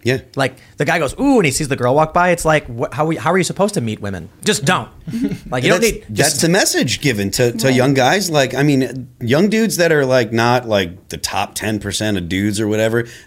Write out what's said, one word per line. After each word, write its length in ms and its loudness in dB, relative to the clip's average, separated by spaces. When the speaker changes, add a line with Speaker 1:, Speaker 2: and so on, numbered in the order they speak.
Speaker 1:
Yeah. 160 0
Speaker 2:
Like, 220 -4
the 60 0
guy 140 0
goes, 220 -2
"Ooh," 160 4
and 100 4
he 60 0
sees 160 -4
the 80 -2
girl 180 2
walk 180 2
by. 180 4
It's 140 0
like, 220 2
wh-, 260 -6
how 140 -2
we, 80 0
how 160 -2
are 80 2
you 60 2
supposed 300 -2
to 60 0
meet 200 -4
women? 280 -8
Just 200 -2
don't. 240 0
Speaker 1:
<laughs> 420 -6
Speaker 2:
Like, 140 -4
you 80 2
don't 100 2
Speaker 1:
That's, 120 2
Speaker 2:
need, 160 -10
Speaker 1:
that's 220 0
Speaker 2:
just 100 -4
Speaker 1:
the 80 2
message 520 0
given 320 0
to, 200 2
to 160 -2
Speaker 3:
Right. 80 2
Speaker 1:
young 180 4
guys. 340 2
Like, 240 0
I 120 0
mean, 440 0
young 280 2
dudes 280 0
that 160 4
are, 120 4
like, 280 2
not, 340 2
like, 440 -2
the 80 -10
top 360 -6
ten 240 -4
percent 400 -4
of 100 -8
dudes 300 -2
or 80 -2
whatever, 400 0